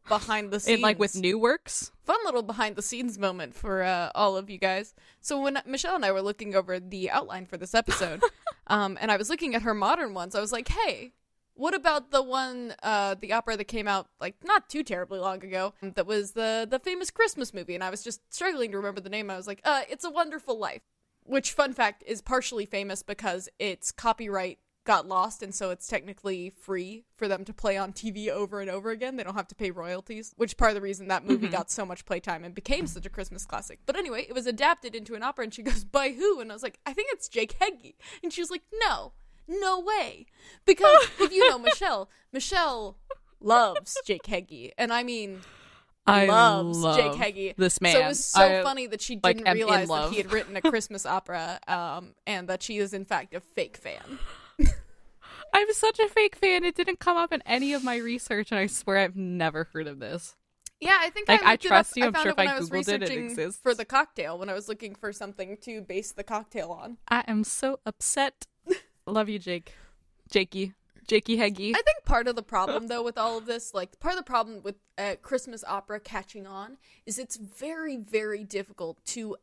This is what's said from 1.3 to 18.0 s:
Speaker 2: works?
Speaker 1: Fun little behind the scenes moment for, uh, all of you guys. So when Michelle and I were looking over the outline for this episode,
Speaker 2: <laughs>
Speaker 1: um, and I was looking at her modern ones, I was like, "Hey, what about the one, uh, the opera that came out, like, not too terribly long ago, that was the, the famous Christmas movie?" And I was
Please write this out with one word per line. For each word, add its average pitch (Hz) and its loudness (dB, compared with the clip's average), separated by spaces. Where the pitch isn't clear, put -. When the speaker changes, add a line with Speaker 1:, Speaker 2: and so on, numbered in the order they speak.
Speaker 2:
works? - 0
Speaker 1:
Fun 381 2
little 247 0
behind 214 -2
the 208 -6
scenes 240 -6
moment 185 -2
for, 190 -2
uh, 180 0
all 202 4
of 196 -6
you 190 -14
guys. 190 -2
So 285 -2
when 277 0
Michelle 269 -2
and 349 -2
I 196 4
were 190 2
looking 208 -4
over 185 2
the 185 -6
outline 185 -2
for 185 -14
this 175 -12
episode, 202 0
Speaker 2:
<laughs> - -10
Speaker 1:
um, 202 0
and 220 -2
I 214 4
was 214 -2
looking 311 -2
at 226 0
her 220 0
modern 220 0
ones, 185 -6
I 202 -2
was 208 -4
like, 240 -6
"Hey, 254 -2
what 320 -2
about 294 0
the 269 4
one, 254 -4
uh, 202 0
the 196 -6
opera 226 0
that 208 -6
came 214 -6
out, 196 -2
like, 185 -8
not 392 4
too 302 -6
terribly 185 -6
long 190 -4
ago, 190 -4
that 190 -2
was 202 -2
the, 226 -2
the 262 0
famous 359 -6
Christmas 359 0
movie?" 180 -8
And 180 -6
I 185 -4
was 202 -8